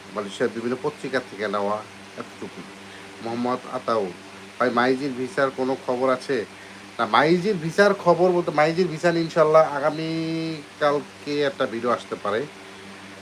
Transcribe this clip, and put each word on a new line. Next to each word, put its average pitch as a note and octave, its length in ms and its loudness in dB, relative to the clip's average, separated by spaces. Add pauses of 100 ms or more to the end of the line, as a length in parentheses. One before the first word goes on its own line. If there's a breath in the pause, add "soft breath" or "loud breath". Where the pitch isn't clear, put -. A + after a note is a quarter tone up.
(160)
মালয়েশিয়ার G#2 400 -2
বিভিন্ন A#2+ 260 -4
পত্রিকা C#3 380 -4
থেকে G#2 280 -6
নেওয়া, G2+ 280 0 (420)
এতটুকু। - 440 -12 (640 loud breath)
মোহাম্মদ B2 360 -2 (120)
আতাউর, A2+ 400 -2 (480)
ভাই B2 100 2
মাইজির B2+ 420 2
ভিসার C3 460 0
কোনো C3 180 0 (120)
খবর C3 220 2
আছে? B2+ 360 0 (540 loud breath)
না, A#2 60 2
মাইজির E3 500 4
ভিসার F3 380 4
খবর F3 380 4
বলতে F3 200 2
মাইজির D#3+ 360 4
ভিসা D#3+ 240 0
নিয়ে E3 120 2
ইনশাল্লাহ D#3 520 6
আগামীকালকে D#3 1700 -2
একটা C#3 240 0
ভিডিও A#2 240 -2
আসতে A2+ 260 -2
পারে, G#2 300 -2 (760)